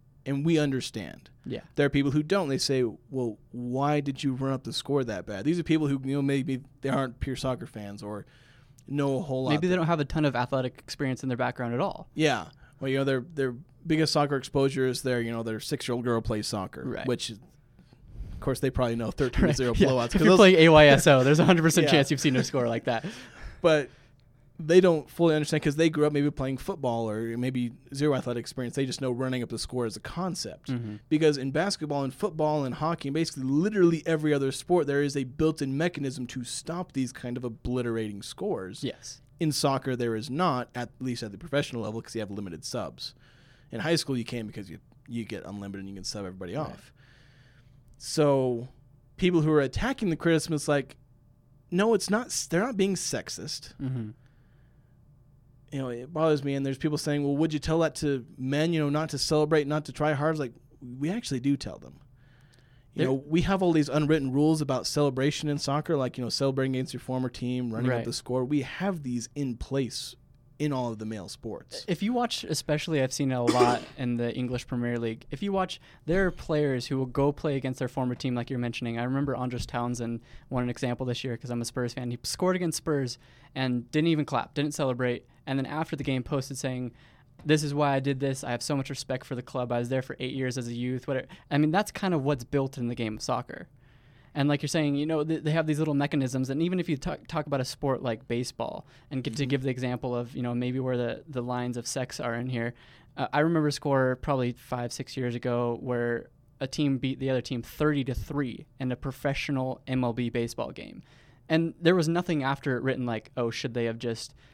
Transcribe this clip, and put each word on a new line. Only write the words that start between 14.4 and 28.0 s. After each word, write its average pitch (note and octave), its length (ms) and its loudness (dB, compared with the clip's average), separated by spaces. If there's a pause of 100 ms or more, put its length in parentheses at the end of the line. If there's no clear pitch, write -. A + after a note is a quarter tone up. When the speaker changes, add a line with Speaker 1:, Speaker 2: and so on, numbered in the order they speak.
Speaker 1:
is B2+ 160 0
their, B2+ 200 0
you A#2 100 -2
know, A#2 100 -2
their A2 180 -4
six-year-old B2 440 -4
girl A#2 180 2
plays G#2+ 260 -2
soccer, - 380 -6
Speaker 2:
Right. - 220 -4
Speaker 1:
which B2 240 -2
is, G#2 80 -14 (920)
of - 60 -10
course, C3 200 -2
they C3+ 100 0
probably A#2+ 280 0
know A2+ 120 -2
thirteen - 320 0
to F#3 60 8
Speaker 2:
Right. D3+ 80 4
Speaker 1:
zero B2+ 200 2
Speaker 2:
Yeah. F3 120 8
Speaker 1:
blowouts, B2+ 200 4
Speaker 2:
If - 60 -4
Speaker 1:
'cause F#3 80 4
Speaker 2:
you're D#3 100 8
Speaker 1:
those F#3 60 10
Speaker 2:
playing F#3+ 200 12
A D#3+ 120 12
Y D3+ 180 12
S C#3 200 8
O, C3+ 160 8
there's D3 160 8
a E3+ 60 8
hundred E3+ 180 6
percent D#3+ 220 6
Speaker 1:
<laughs> - 20 4
Yeah. C3+ 60 6
Speaker 2:
chance C#3+ 180 6
you've C3+ 100 0
seen C3+ 140 4
a B2+ 80 4
score B2 240 0
like A#2 160 -2
that. A#2 220 -2 (560)
Speaker 1:
But D#3 280 4 (720)
they E3 200 8
don't E3 280 4
fully E3 260 4
understand D3+ 280 0
'cause C#3+ 140 0
they D#3+ 120 6
grew D#3 160 2
up D3+ 60 2
maybe D3 180 2
playing C3+ 280 -4
football B2 520 -2
or A2+ 280 -4
maybe B2 340 -2 (240)
zero C#3+ 180 2